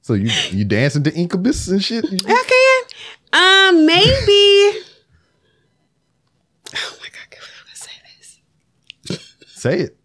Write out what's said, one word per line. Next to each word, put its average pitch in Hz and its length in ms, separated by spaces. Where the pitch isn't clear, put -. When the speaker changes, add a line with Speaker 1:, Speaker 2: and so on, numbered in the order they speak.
Speaker 1:
So - 140
you, 104 160
you 98 140
dancing 127 380
to 151 120
Incubus 180 540
and 196 160
shit? 226 260
You 190 160
Speaker 2:
I 508 580
can. 381 440
Um, 311 100
maybe. 403 1000
<laughs> - 40
Oh - 220
my - 80
God, - 220
I - 60
gonna - 400
say - 160
this. - 260
Speaker 1:
Say - 260
it. - 240